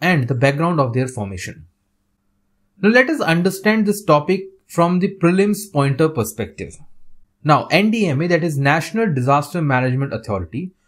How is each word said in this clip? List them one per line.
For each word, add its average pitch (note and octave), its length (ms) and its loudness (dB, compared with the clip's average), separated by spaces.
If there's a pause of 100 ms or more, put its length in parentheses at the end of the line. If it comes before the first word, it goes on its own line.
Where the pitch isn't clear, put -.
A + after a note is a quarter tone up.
and D3+ 280 2
the C#3 60 -2
background C#3+ 440 0
of B2+ 140 0
their B2+ 160 -2
formation. F2+ 580 -10 (1120)
Now, G3 100 4
let B3+ 180 4
us D4 120 -2
understand F#3+ 680 0
this G3+ 180 -2
topic E3 400 2 (220)
from F3 340 2
the G3 160 -2
prelims G3 560 0
pointer C#3 380 2
perspective. - 680 -8 (640)
Now, C#3+ 300 2
N G#3 180 2
D G#3+ 160 0
M C#3 140 0
A, F3 60 -2
that E3+ 180 2
is D3 140 -2
National E3 540 0
Disaster C#3+ 500 0
Management C3 500 0
Authority, A2 600 -6 (160)